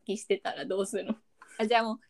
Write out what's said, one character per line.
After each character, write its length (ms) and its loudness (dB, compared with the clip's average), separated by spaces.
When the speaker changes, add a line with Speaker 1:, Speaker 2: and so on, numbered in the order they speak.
Speaker 1:
気 100 -2
し 80 -10
て 140 2
た 140 -4
ら 120 -8
ど 140 -2
う 80 0
す 100 -4
る 80 -4
の？ 120 -2
Speaker 2:
あ、 80 2
じ 80 4
ゃ 60 8
あ 20 6
も 120 -2
う 160 -10